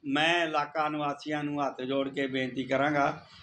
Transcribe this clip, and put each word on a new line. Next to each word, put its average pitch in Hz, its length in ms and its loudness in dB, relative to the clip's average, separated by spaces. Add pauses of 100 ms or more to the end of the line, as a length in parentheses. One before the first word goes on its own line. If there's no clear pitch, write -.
ਮੈਂ 160 420 4
ਇਲਾਕਾ 151 420 0
ਨਿਵਾਸੀਆਂ 147 540 -4
ਨੂੰ 147 240 0
ਹੱਥ 131 140 -6
ਜੋੜ 135 280 0
ਕੇ 139 180 -2
ਬੇਨਤੀ 131 360 -2
ਕਰਾਂਗਾ 143 640 0 (180)